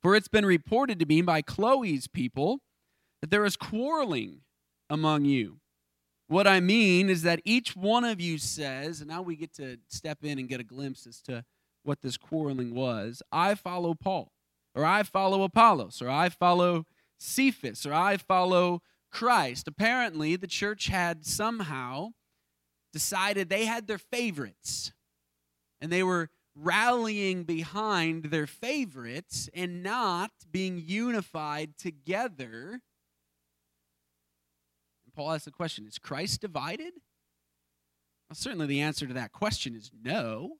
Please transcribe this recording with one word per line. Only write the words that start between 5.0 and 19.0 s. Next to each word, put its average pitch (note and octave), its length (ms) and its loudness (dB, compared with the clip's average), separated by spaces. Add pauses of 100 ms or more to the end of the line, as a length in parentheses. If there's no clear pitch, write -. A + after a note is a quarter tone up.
you. B2+ 360 2 (680)
What F#3 200 4
I F#3+ 140 8
mean F#3+ 480 6
is F3 140 2
that E3 220 2
each A3+ 320 0
one G#3+ 280 2
of A3+ 140 -2
you E3+ 180 -2
says," D3 640 -6
and D3 80 -14
now E3 140 -8
we F3 140 -6
get D#3+ 180 -12
to C3 240 -12 (100)
step - 360 -10
in D3 140 -4
and C3 100 -8
get B2+ 120 -6
a A#2+ 40 -10
glimpse C3 420 -10
as A#2 160 -20
to A#2+ 220 -8 (380)
what C#3+ 180 -4
this B2+ 160 -6
quarreling C3+ 580 -4
was, A#2+ 560 -4
"I F#3 260 2
follow F3 380 -2
Paul, F3+ 380 -4 (420)
or D3 120 0
I G3 160 4
follow G3 400 2
Apollos, F#3+ 580 6
or B2 80 -6
I D#3 220 2
follow F3 560 4 (320)
Cephas, - 680 -2
or C#3+ 80 -4
I F#3+ 240 4
follow F3+ 640 4 (280)